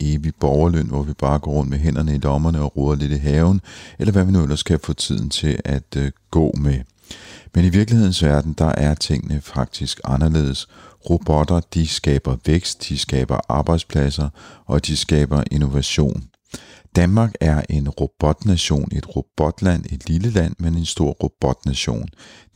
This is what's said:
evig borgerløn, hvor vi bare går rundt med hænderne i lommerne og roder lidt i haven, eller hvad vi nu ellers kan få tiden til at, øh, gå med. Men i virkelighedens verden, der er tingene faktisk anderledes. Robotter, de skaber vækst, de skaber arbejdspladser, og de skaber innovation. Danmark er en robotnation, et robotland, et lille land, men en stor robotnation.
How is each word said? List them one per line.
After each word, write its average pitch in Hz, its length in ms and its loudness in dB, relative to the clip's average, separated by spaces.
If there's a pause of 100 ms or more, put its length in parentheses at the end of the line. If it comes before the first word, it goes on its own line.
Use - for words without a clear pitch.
evig 73 400 -2
borgerløn, 76 460 2
hvor 67 160 -4
vi 73 100 -4
bare 71 260 0
går 73 140 -4
rundt 71 180 0
med 69 80 -2
hænderne 76 360 0
i 71 40 0
lommerne 76 420 0
og 71 160 -4
roder 71 200 0
lidt 71 160 -2
i 73 60 0
haven, 80 420 2 (380)
eller 107 140 0
hvad 95 120 4
vi 95 80 2
nu 92 100 4
ellers 73 200 -2
kan 80 220 0
få 80 80 -4
tiden - 380 -4
til - 340 -2
at, - 320 -6
øh, 69 160 -2 (180)
gå 80 280 2
med. 71 220 0 (760)
Men 87 100 4
i 92 40 4
virkelighedens 101 540 4
verden, 73 300 2
der 78 160 2
er 76 260 2
tingene 73 460 -2
faktisk - 640 -6
anderledes. 69 640 0 (420)
Robotter, 80 500 2 (140)
de 82 120 2
skaber 69 500 0 (100)
vækst, - 420 0
de 71 100 -4
skaber 64 500 -2
arbejdspladser, 71 800 0 (380)
og 80 200 0
de 76 100 -2
skaber 73 540 2
innovation. 69 760 0 (720)
Danmark 101 440 4
er 76 280 2
en 71 200 -2
robotnation, 73 1040 0
et - 240 -6
robotland, 78 760 -2
et 69 160 -8
lille 92 220 0
land, 90 280 0
men 82 160 -2
en 82 120 -2
stor 73 240 -2
robotnation. - 1000 -4 (480)